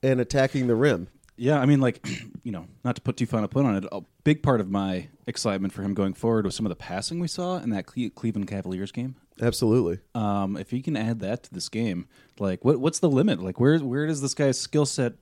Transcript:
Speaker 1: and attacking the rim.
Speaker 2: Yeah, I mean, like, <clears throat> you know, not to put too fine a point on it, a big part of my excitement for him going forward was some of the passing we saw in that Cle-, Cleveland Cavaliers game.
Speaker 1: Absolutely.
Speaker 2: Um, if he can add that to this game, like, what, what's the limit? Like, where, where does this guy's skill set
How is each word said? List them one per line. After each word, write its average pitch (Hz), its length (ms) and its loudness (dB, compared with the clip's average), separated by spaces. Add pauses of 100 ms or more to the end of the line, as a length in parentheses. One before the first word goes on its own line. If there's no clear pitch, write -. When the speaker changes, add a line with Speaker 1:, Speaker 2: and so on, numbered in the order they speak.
Speaker 1:
and 131 180 2
attacking 131 460 0
the 120 80 4
rim. 113 340 2 (280)
Speaker 2:
Yeah, 139 240 2
I 127 60 2
mean, 143 140 6
like, 123 260 0 (180)
<clears throat> - 180 -18
you 120 100 -8
know, 85 140 -10 (180)
not 123 120 -2
to - 60 -16
put - 140 -4
too 120 100 -2
fine 110 180 -2
a 98 40 -4
point 139 180 2
on 104 100 2
it, 98 140 -2
a 95 120 -10 (220)
big 151 180 4
part 131 180 4
of 92 100 -2
my 95 380 0 (180)
excitement 98 460 -2
for 98 100 -8
him 98 120 -2
going 95 180 0
forward 113 320 0
was 95 100 -2
some 110 120 -4
of 98 40 -2
the 87 60 -6
passing 104 440 -6
we 175 80 -2
saw 180 300 -4
in 120 120 -4
that 98 160 -4
Cle-, 120 240 -6
Cleveland 101 380 -4
Cavaliers 92 440 -6
game. 131 220 -8 (260)
Speaker 1:
Absolutely. 110 580 2 (160)
Speaker 2:
Um, 101 420 -2
if - 140 -10
he 127 120 -4
can 151 140 -4
add 110 240 -2
that 101 240 -6
to - 100 -20
this 90 140 -8
game, 104 380 -4 (320)
like, 95 260 -2
what, 135 160 4
what's 160 180 0
the 180 100 4
limit? 123 340 4
Like, 92 160 -6
where, 143 200 6
where 139 280 -2
does 156 140 -2
this 135 140 -4
guy's 139 260 2
skill 147 260 2
set 127 340 -2